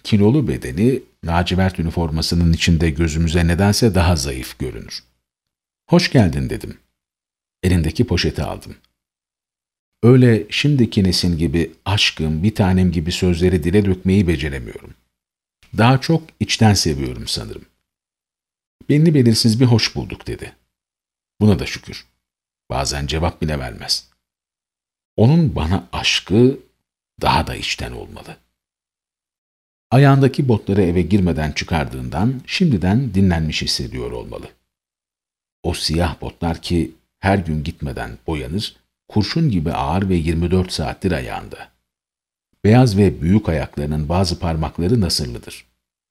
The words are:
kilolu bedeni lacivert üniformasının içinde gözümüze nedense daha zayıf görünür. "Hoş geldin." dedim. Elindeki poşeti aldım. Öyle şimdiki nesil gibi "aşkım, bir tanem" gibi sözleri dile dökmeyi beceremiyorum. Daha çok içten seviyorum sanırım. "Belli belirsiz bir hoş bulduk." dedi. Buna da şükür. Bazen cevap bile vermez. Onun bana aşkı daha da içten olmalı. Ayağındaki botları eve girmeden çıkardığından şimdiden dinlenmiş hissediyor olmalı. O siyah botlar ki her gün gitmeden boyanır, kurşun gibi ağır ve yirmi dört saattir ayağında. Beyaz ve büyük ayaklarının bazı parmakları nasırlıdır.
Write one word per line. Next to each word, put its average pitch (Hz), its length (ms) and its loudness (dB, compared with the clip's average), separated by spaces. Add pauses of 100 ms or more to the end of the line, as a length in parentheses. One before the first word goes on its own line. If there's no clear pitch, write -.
kilolu 113 440 2
bedeni 78 560 -2 (220)
lacivert 95 540 0
üniformasının 82 760 0
içinde 82 360 2
gözümüze 82 580 0
nedense 98 480 2
daha 90 200 2
zayıf 67 440 -6
görünür. 57 440 -12 (840)
"Hoş 180 220 4
geldin." 98 380 2
dedim. 107 300 -10 (840)
Elindeki 87 440 2
poşeti 87 360 -2
aldım. 92 320 -12 (1300)
Öyle 120 460 6
şimdiki 127 540 0
nesil 87 340 0
gibi 80 340 -2 (140)
"aşkım, 78 580 -2
bir 104 120 0
tanem" 92 360 2
gibi 85 200 -2
sözleri 90 520 0
dile 95 220 2
dökmeyi 95 420 2
beceremiyorum. 69 640 -6 (840)
Daha 123 240 4
çok 160 220 0 (160)
içten 107 340 2
seviyorum 69 540 -4
sanırım. - 380 -10 (1200)
"Belli 151 240 4
belirsiz 117 460 4
bir 135 60 6
hoş 120 300 2
bulduk." - 320 -10
dedi. - 280 -12 (880)
Buna 104 180 4
da 65 60 -6
şükür. - 400 -12 (640)
Bazen 69 380 -4
cevap 80 340 -4
bile 76 180 -2
vermez. 58 500 -8 (1040)
Onun 135 400 4
bana 80 360 -2
aşkı 123 680 0 (600)
daha - 260 0
da - 80 -8
içten - 360 -8
olmalı. - 460 -16 (1500)
Ayağındaki 135 560 4
botları 104 340 0
eve 87 200 2
girmeden 80 500 0
çıkardığından 127 920 -4
şimdiden 110 680 0
dinlenmiş 85 480 0
hissediyor 60 500 -6
olmalı. 58 380 -14 (1160)
O 85 100 -4
siyah 78 480 -4
botlar - 400 -8
ki 82 300 -2 (280)
her 98 180 2
gün 80 260 -4
gitmeden 69 540 -10 (100)
boyanır, 80 480 -6 (320)
kurşun 139 440 0
gibi 82 200 -2
ağır 76 380 -2
ve 92 60 2
yirmi 82 360 -2
dört 185 200 0
saattir 165 400 -4
ayağında. 117 600 -10 (920)
Beyaz 113 340 6
ve 82 240 2
büyük 92 280 2
ayaklarının 73 600 -4
bazı 87 300 0
parmakları 85 640 -2
nasırlıdır. - 640 -6 (460)